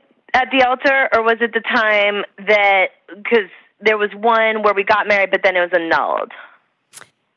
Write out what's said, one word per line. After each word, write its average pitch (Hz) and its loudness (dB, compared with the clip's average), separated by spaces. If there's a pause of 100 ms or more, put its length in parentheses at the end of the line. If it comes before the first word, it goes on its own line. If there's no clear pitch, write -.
(320)
at 254 0
the 262 2
altar 269 0
or 226 2
was 226 0
it 233 -2
the 226 -4
time 208 0 (220)
that, 202 2 (340)
'cause 208 0 (320)
there 214 0
was 208 -2
one 220 0
where 208 2
we 196 -2
got 208 0
married, 196 0
but 190 -2
then 185 2
it 180 2
was 175 0
annulled? 143 -2 (1040)